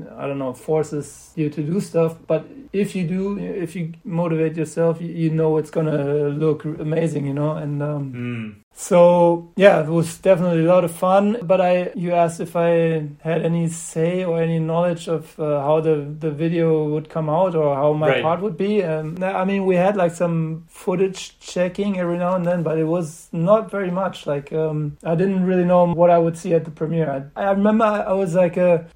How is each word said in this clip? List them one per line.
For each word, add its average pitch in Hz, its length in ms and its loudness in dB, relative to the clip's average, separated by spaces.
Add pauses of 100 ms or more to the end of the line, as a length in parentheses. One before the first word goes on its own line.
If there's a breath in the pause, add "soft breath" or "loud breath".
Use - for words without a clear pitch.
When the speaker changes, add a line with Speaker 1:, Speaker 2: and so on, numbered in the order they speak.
(180)
Speaker 1:
I 135 100 -8
don't 139 120 -6
know, 131 140 -6
forces 156 840 -4
you 151 140 -2
to 156 120 -6
do 170 200 -2
stuff. 165 340 0 (120)
But 160 180 0 (260)
if 196 240 -2
you 185 120 -2
do, 190 320 -4
if 175 360 -8
you 165 180 -6 (120)
motivate 165 500 -2
yourself, 165 460 -2
you, 170 80 -8 (140)
you 160 60 2
know 160 280 2
it's 151 140 -4
gonna 147 580 -2 (140)
look 151 220 0
r-, 151 140 -6
amazing, 151 460 -2
you 139 80 -4
know? 147 180 -2 (120)
And, 143 200 -6
um, 147 200 -4 (120)
Speaker 2:
Mm. 120 320 -8 (260)
Speaker 1:
so, 175 840 4
yeah, 185 240 8
it 151 80 -4
was 165 300 0
definitely 175 460 2
a 165 100 4
lot 180 100 6
of 170 60 -4
fun. 196 500 2
But 185 180 2
I, 180 360 2
you 175 180 -2
asked 170 260 2
if 170 160 -8
I 170 160 2 (500)
had 165 220 -2
any 165 240 0
say 165 560 -4
or 165 180 -2
any 165 180 0
knowledge 170 500 -2
of, 160 300 -6
uh, 147 220 0
how 151 200 2
the, 160 140 2 (240)
the 156 120 -4
video 160 560 0
would 151 220 -4
come 160 200 -4
out 175 260 2
or 147 200 2
how 147 180 2
my 151 140 0
Speaker 2:
Right. 127 140 2
Speaker 1:
part 165 200 0
would 202 160 -4
be. 202 260 0
Um, 156 380 -4
I 185 220 -2
mean, 196 220 -2
we 185 100 2
had, 190 220 2
like, 175 160 0
some 165 560 -2
footage 190 680 -4
checking 185 600 -4
every 175 180 -2
now 180 180 0
and 175 100 -2
then, 175 180 0
but 160 140 -2
it 160 80 0
was 165 460 -4
not 190 400 2
very 196 200 -4
much. 185 360 -4
Like, 143 260 -4
um, 151 500 -2
I 165 120 -2
didn't 185 300 0
really 185 200 2
know 175 280 4
what 170 180 4
I 170 80 6
would 165 180 0
see 180 160 -4
at 165 120 2
the 160 60 -12
premiere. 160 380 -2 (260)
I, 202 120 -2
I 196 40 2
remember 214 340 4
I 208 280 0
was, 190 220 0
like, 180 220 2
uh, 180 220 4 (160)